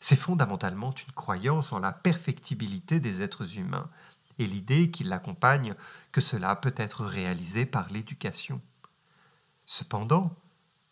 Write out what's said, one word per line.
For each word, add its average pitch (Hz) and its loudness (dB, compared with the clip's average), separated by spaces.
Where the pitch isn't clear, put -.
C'est - 4
fondamentalement 107 0
une - -14
croyance 123 -2
en 107 -2
la 95 0
perfectibilité 143 0
des 98 0
êtres 98 -6
humains 92 -4
et 131 0
l'idée 123 4
qui - -6
l'accompagne 104 2
que 139 4
cela 98 0
peut - 0
être 107 -4
réalisé 92 -2
par 90 -2
l'éducation. 110 -6
Cependant, 147 2